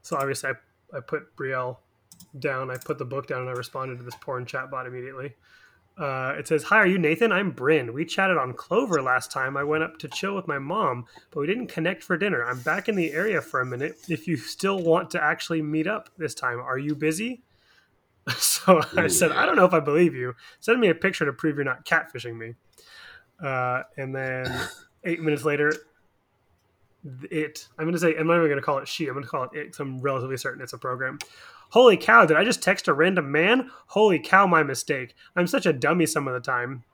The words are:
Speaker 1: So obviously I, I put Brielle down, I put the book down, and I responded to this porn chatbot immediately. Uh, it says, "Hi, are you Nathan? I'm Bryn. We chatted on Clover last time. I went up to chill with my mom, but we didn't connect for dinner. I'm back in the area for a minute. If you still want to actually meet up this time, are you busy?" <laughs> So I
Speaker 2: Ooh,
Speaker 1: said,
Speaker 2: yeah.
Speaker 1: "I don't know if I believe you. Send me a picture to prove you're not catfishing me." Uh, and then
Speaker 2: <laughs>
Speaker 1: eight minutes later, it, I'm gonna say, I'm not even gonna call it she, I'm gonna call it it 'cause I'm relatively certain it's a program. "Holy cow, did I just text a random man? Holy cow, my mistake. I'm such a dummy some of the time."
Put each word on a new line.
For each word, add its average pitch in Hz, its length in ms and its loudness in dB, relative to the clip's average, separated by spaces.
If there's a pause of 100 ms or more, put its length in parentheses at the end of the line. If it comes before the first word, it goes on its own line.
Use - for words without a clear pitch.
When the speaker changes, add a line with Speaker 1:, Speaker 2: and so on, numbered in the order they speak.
Speaker 1:
So - 140 -6
obviously 135 340 -4
I, - 460 -14
I 131 40 -8
put 147 360 -8
Brielle 127 420 -6 (600)
down, 131 320 -4
I 127 60 -8
put 131 220 -8
the 139 60 -8
book 135 220 -8
down, 131 160 -6
and 127 60 -8
I 127 40 -8
responded 127 460 -10
to 123 60 -16
this 120 160 -14
porn 127 240 -8
chatbot 131 420 -8
immediately. 127 480 -12 (640)
Uh, 135 400 -4
it 147 120 -10
says, 151 160 2
"Hi, 208 140 4
are 202 100 8
you 190 100 2
Nathan? 165 320 2
I'm 185 220 0
Bryn. 123 400 2
We 147 120 -6
chatted 185 320 0
on 127 180 -2
Clover 196 460 0
last 127 300 0
time. 135 260 -4
I 139 60 -4
went 156 220 0
up 160 160 -10
to 156 80 -12
chill 196 260 -6
with 180 140 2
my 143 100 0
mom, 139 460 -2 (260)
but - 80 -6
we 143 80 0
didn't 214 220 -2
connect 175 340 -2
for 180 140 0
dinner. 160 280 0
I'm 123 180 -4
back 165 260 -2
in 214 80 0
the 160 160 0
area 175 280 0
for 135 200 -4
a 127 60 -2
minute. 127 280 -6 (140)
If 160 180 -4
you 170 100 0
still 190 460 -4
want 165 300 2
to 165 100 -2
actually 160 400 -2
meet 156 240 -2
up - 320 -6
this 151 160 -6
time, 120 240 -4
are 127 200 -4
you 147 180 -4
busy?" 170 460 -4 (840)
<laughs> 127 100 -6
So - 440 4 (160)
I 175 80 2
Speaker 2:
Ooh, - 40 2
Speaker 1:
said, 175 220 2
Speaker 2:
yeah. 180 100 0
Speaker 1:
"I - 60 2
don't - 80 0
know 220 120 8
if 180 60 4
I 165 60 4
believe 147 380 2
you. 123 180 -6 (240)
Send 247 220 0
me 214 80 4
a 165 80 4
picture 185 300 -2
to 139 60 -2
prove 147 240 -2
you're 143 80 -4
not 131 220 -6
catfishing 123 500 -4
me." 113 180 -14 (840)
Uh, 127 420 -2 (140)
and 131 200 -8
then 127 360 -6 (260)
Speaker 2:
<laughs> - 260 -20
Speaker 1:
eight 170 180 -4
minutes 151 220 -2
later, 147 280 2 (1600)
it, 151 380 -6 (100)
I'm 156 60 -4
gonna 170 140 0
say, 160 180 2
I'm 160 100 -2
not 170 120 4
even 160 100 4
gonna 139 140 0
call 143 160 0
it - 100 -8
she, - 180 -6
I'm 131 80 -6
gonna 135 140 -8
call 135 160 -4
it 123 100 -10
it 147 160 -10
'cause - 80 -20
I'm 131 220 -8
relatively 131 380 -4
certain 131 240 -8
it's 123 100 -14
a - 60 -14
program. 131 400 -6 (520)
"Holy 226 260 10
cow, 226 280 8
did 151 120 6
I 180 80 6
just 233 180 0
text - 260 0
a 151 60 4
random 160 380 2
man? 214 360 4 (200)
Holy 202 320 4
cow, 196 260 6
my 165 160 6
mistake. 135 520 -4 (220)
I'm 180 100 2
such 190 200 0
a 165 60 4
dummy 151 340 4
some 147 220 -2
of 127 60 -4
the 123 60 -4
time." 123 540 -4